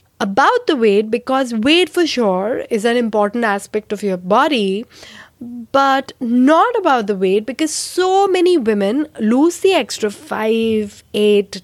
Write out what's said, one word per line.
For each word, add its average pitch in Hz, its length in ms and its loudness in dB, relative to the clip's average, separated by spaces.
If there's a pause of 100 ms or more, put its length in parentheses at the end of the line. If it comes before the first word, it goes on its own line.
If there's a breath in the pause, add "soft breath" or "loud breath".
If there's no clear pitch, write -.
(200 loud breath)
About 311 480 0
the 330 80 2
weight, 220 340 2
because 240 460 -4
weight 302 340 2
for 349 160 0
sure 214 540 -2 (100)
is 220 160 -2
an 233 100 0
important 220 480 0
aspect 208 480 -4
of 208 120 -8
your 190 120 -2
body, 208 720 0 (560 loud breath)
but 269 800 -2
not 294 580 2
about 269 300 0
the 208 80 -2
weight, 190 320 0
because 302 260 -4
so 381 540 0
many 359 300 2
women 220 500 0 (120)
lose 254 420 2
the 381 120 4
extra 233 380 -2
five, 220 920 -2 (120)
eight, 208 480 2